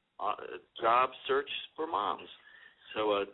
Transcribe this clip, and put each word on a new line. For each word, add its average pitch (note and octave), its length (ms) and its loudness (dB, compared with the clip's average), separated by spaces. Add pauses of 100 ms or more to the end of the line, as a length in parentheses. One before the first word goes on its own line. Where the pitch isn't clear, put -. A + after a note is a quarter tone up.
(160)
uh, G2+ 180 -2 (460)
Job B2 300 4 (180)
Search C#3 220 0 (260)
for - 100 -4
Moms. F#2 420 -2 (680)
So, G#2+ 160 4
uh, G2+ 220 2